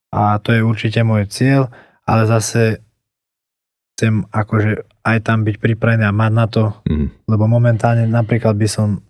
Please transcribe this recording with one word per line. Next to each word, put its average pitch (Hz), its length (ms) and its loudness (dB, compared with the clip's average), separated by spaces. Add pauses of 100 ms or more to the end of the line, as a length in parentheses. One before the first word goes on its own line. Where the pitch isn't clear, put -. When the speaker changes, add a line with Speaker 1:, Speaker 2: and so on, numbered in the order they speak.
(100)
Speaker 1:
A 104 280 0
to - 120 -4
je 117 100 2
určite 113 400 -2
môj 110 260 2
cieľ, 135 420 0 (340)
ale 113 220 2
zase 110 560 0 (1120)
chcem 110 320 0
akože 107 460 -2 (300)
aj 113 200 0
tam 113 200 0
byť 107 140 -2
pripravený 113 480 0
a 101 80 2
mať 107 200 0
na 113 140 2
to, 110 180 0 (200)
Speaker 2:
Mhm. 73 220 -2 (200)
Speaker 1:
lebo 110 200 0
momentálne 117 580 2
napríklad 110 500 0
by 104 120 -2
som 104 440 -2